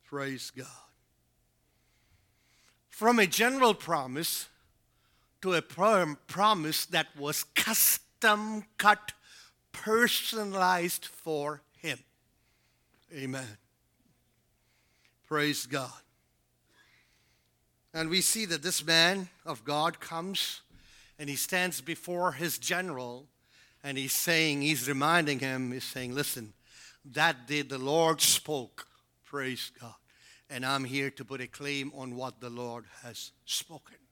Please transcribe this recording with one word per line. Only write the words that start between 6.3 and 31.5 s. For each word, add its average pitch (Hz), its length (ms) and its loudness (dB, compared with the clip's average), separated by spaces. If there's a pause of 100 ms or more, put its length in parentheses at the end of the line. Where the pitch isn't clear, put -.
that 165 200 0 (100)
was 147 280 -4 (100)
custom 214 1080 2 (120)
cut, - 360 4 (580)
personalized 196 1300 0
for 147 560 -6 (160)
him. 147 220 -6 (1160)
Amen. 131 420 -10 (1700)
Praise 147 400 0
God. 127 240 -4 (2000)
And 160 160 -2
we 185 100 2
see 220 280 2
that 165 140 -4
this 147 240 -2
man 175 440 4 (160)
of 131 180 -8
God 151 380 0
comes 175 580 -6 (580)
and 147 120 -8
he 139 80 -4
stands 180 420 -2
before 175 540 -2
his 156 240 -4
general 139 680 -6 (580)
and 135 120 -4
he's 135 160 -2
saying, 160 480 2
he's 143 260 0
reminding 147 520 2
him, 131 340 -4
he's 127 100 -8
saying, 127 320 -8
"Listen, 127 380 -4 (500)
that 139 440 0
day 147 160 0
the 143 140 -8
Lord 156 440 2
spoke, - 680 0 (380)
praise 131 520 -6
God, 117 180 -18 (540)
and 131 160 -8
I'm 135 200 0
here 139 240 -2
to 135 160 -14
put 131 160 -10
a 123 60 -8
claim 143 460 -6